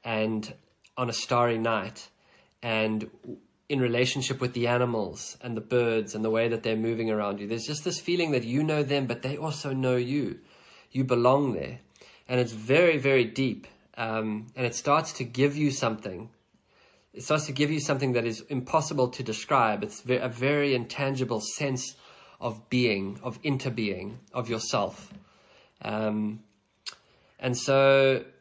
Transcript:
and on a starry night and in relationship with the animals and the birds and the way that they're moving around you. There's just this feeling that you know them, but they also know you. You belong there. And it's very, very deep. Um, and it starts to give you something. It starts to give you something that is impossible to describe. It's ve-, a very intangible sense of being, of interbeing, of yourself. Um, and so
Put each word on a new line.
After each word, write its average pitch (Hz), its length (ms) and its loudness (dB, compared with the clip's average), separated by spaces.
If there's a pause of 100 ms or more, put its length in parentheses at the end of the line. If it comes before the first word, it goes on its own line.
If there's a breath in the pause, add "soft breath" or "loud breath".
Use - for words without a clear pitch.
and 110 500 -2 (440)
on 123 120 -2
a 110 40 -6
starry 120 440 2
night 110 520 -4 (520 soft breath)
and 110 480 0 (600)
in 143 100 0
relationship 127 640 0
with 123 120 -2
the 117 140 0
animals 120 760 -2
and 117 140 -8
the 107 60 -4
birds 113 540 0
and 110 100 -2
the 110 40 2
way 113 200 2
that 113 140 -2
they're 110 120 0
moving 113 360 0
around 101 280 -2
you. 101 80 -8
There's 110 180 -4
just 147 200 -6
this - 160 -4
feeling 170 300 0
that 127 120 2
you 123 200 0
know 151 200 2
them, 139 220 0
but 117 160 -6
they 139 160 -4
also 151 340 -6
know 131 240 2
you. 123 440 -2 (520 loud breath)
You 135 140 0
belong 127 480 4
there. 85 260 -6 (480 loud breath)
And 127 120 2
it's 117 120 0
very, 143 460 4
very 131 280 4
deep. 131 420 -2 (300)
Um, 110 580 -2
and 127 100 -2
it 117 100 -2
starts 151 380 2
to - 100 -6
give 131 320 2
you 147 160 2
something. 107 580 -4 (840 soft breath)
It - 100 -14
starts 151 220 0
to 147 60 -8
give 147 200 0
you 156 80 0
something 135 340 0
that 120 120 2
is 113 240 -4
impossible 139 600 0
to 127 140 -8
describe. 110 600 2
It's - 180 -10
ve-, 123 160 0
a 127 120 -2
very 139 440 2
intangible 127 680 -2
sense 131 540 -4 (440 loud breath)
of 113 300 -8
being, 101 540 2
of 117 200 -8
interbeing, 110 720 -4 (180)
of 117 160 -6
yourself. 110 640 -2 (680 soft breath)
Um, 107 600 -2 (1000 soft breath)
and 123 180 -2
so 135 680 6 (180)